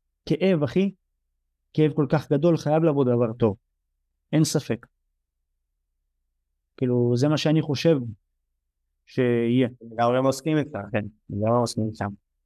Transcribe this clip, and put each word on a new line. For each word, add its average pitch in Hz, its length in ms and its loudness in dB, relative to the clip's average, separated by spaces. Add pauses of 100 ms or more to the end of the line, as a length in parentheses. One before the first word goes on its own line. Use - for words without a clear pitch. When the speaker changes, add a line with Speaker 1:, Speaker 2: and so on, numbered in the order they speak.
(260)
Speaker 1:
כאב, 170 380 0
אחי, 190 280 0 (800)
כאב 156 200 2
כל 151 160 0
כך 156 220 -2
גדול, 156 260 2
חייב 151 260 0
לבוא 143 220 2
דבר 120 280 0
טוב. 117 220 0 (800)
אין 156 100 4
ספק. 139 420 -2 (1900)
כאילו, 123 400 0
זה 131 100 2
מה 151 100 2
שאני 156 240 2
חושב 156 360 0 (1120)
שיהיה. 120 600 0 (220)
Speaker 2:
לגמרי 117 300 0
מסכים 135 360 0
איתך, 127 220 -4 (120)
כן. 104 140 -2 (240)
לגמרי 110 340 0
מסכים 113 240 -4
איתך. 107 180 -8 (400)